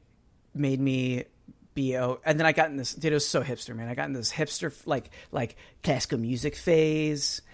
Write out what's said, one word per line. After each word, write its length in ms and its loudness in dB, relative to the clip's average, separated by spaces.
made 260 0
me 440 0
be, 240 0
oh, 280 0
and 140 4
then 60 4
I 60 6
got 180 4
in 80 -6
this, 160 -6
dude, 180 -2
it 40 4
was 120 2
so 140 2
hipster, 340 -6
man. 120 -8
I 80 -6
got 120 -2
in 60 -4
this 180 -2
hipster, 400 -4
like, 240 -2
like, 240 -2
classical 360 0
music 360 -2
phase. 840 2